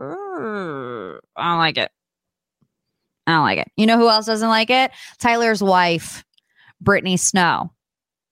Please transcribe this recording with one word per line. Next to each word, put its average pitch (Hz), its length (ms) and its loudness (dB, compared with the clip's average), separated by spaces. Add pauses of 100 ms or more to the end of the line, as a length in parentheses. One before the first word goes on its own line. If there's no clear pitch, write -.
"Ugh, 190 1200 -10 (160)
I 170 140 -2
don't 170 80 0
like 160 200 0
it. - 140 -2 (1400)
I 165 60 2
don't 151 100 2
like 95 160 0
it." - 160 -8
You 214 100 2
know 226 120 4
who 233 100 6
else 214 180 2
doesn't 220 220 -2
like 226 200 2
it? 254 220 2 (280)
Tyler's 233 440 0
wife, 180 640 0 (560)
Brittany 185 360 2
Snow. 175 560 0 (600)